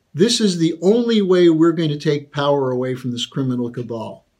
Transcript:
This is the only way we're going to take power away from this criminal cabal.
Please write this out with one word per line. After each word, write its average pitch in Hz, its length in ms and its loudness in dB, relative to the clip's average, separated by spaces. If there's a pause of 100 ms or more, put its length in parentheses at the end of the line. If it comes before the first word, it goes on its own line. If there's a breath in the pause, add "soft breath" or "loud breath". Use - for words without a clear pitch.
(140)
This 208 260 2
is 190 180 0
the 165 240 0
only 226 400 2
way 180 280 4
we're 165 220 4
going 160 180 -2
to 147 80 -4
take 147 340 -4
power 143 400 0
away 127 240 -4
from 123 160 -8
this 120 140 -8
criminal 123 460 -4
cabal. 110 540 -12 (140)